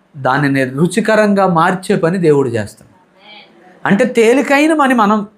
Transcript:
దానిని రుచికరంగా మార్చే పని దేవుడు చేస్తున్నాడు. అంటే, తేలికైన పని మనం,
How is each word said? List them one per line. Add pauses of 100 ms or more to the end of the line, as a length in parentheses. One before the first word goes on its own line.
(180)
దానిని
రుచికరంగా
మార్చే
పని
దేవుడు
చేస్తున్నాడు. (920)
అంటే,
తేలికైన
పని
మనం, (100)